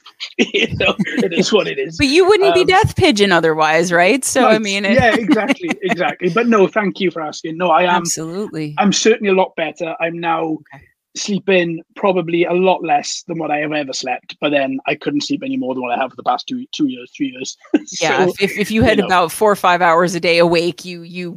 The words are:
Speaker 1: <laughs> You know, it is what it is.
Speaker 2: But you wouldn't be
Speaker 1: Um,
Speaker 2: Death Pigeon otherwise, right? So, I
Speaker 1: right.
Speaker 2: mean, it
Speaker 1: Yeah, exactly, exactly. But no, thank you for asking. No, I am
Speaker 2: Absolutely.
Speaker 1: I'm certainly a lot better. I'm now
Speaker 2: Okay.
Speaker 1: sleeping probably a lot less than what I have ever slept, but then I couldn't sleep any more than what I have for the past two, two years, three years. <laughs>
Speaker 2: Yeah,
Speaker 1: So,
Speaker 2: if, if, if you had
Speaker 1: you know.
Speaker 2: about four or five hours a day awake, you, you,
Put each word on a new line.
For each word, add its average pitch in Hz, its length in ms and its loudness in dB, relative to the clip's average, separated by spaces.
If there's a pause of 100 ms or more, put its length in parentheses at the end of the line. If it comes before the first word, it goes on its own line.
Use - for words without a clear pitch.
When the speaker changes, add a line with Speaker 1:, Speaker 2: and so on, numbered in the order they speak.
(160)
Speaker 1:
<laughs> - 220 -12
You 226 380 -2
know, 190 240 0
it 190 340 -2
is 185 200 0
what 185 140 2
it 135 120 -6
is. 160 180 -8
Speaker 2:
But 285 100 0
you 339 200 4
wouldn't 392 260 4
be 359 80 4
Speaker 1:
Um, - 60 2
Speaker 2:
Death 381 280 2
Pigeon 202 360 2
otherwise, 165 600 2
right? 185 340 4
So, 247 220 2
I 220 60 6
Speaker 1:
right. 220 80 2
Speaker 2:
mean, 202 240 -4
it 208 100 2
Speaker 1:
Yeah, 240 200 4
exactly, 240 540 0 (120)
exactly. 180 480 -2
But 226 180 0
no, 208 200 4
thank 202 320 -2
you 185 120 0
for 165 100 -10
asking. 160 360 -10
No, 180 120 0
I 165 140 4
am 175 180 2
Speaker 2:
Absolutely. 160 760 -8
Speaker 1:
I'm 196 160 2
certainly 220 380 2
a 190 40 2
lot 190 200 0
better. 160 440 -6
I'm 170 200 -4
now 165 240 -2 (300)
Speaker 2:
Okay. 143 100 -20 (320)
Speaker 1:
sleeping 180 680 0 (140)
probably 175 500 0
a 175 80 -2
lot 185 300 2
less 160 440 -2
than 165 120 -6
what 156 120 -4
I 147 60 -2
have 151 160 -4
ever 143 200 -6
slept, - 460 -8
but 151 120 -2
then 135 340 0
I 151 100 -2
couldn't 147 260 -4
sleep - 220 -6
any 135 140 -4
more 127 160 -4
than 127 80 -6
what 123 160 -4
I - 40 -4
have 127 100 -4
for 123 40 -20
the 123 80 -16
past 123 240 -2
two, 127 240 -8
two 151 160 -2
years, 127 280 -10
three 139 140 -4
years. 127 280 -12 (160)
<laughs> - 280 -4
Speaker 2:
Yeah, 151 240 2
Speaker 1:
So, 180 60 2
Speaker 2:
if, 190 100 -6 (100)
if, 180 80 -10
if 208 120 -2
you 220 120 2
had 220 140 4
Speaker 1:
you - 40 2
know. - 60 -2
Speaker 2:
about 190 240 2
four 214 200 2
or 196 40 4
five 180 260 2
hours 175 340 4
a 170 40 -4
day 170 180 2
awake, 170 480 2
you, 175 160 -12
you, 175 360 -10